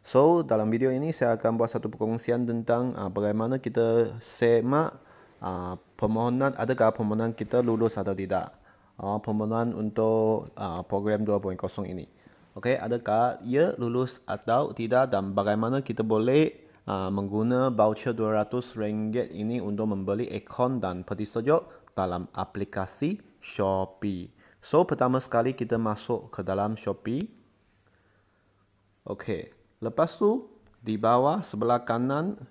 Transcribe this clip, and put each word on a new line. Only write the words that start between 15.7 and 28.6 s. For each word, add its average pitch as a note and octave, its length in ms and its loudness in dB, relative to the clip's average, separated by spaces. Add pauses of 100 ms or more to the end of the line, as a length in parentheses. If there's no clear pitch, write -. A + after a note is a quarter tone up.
kita A2 160 -4
boleh, A2+ 560 4 (320)
ah, F#2+ 240 -2
mengguna A2 560 2
voucher A2 480 2
dua A2 240 2
ratus A2 400 -4
ringgit G#2+ 480 -2
ini A2 320 -4
untuk G#2 320 -2
membeli G2+ 400 -2
aircon B2 480 -2
dan F#2 240 -4
peti G#2 240 -6
sejuk C#3+ 400 0 (240)
dalam F2+ 400 -2
aplikasi G2+ 880 -6 (240)
Shopee. F#2+ 880 -2 (240)
So, D#3+ 320 2
pertama B2+ 320 2
sekali A#2+ 320 0
kita A#2+ 240 -2
masuk A2 560 -4
ke - 80 -10
dalam G2+ 400 -2
Shopee. B2 480 -4 (1800)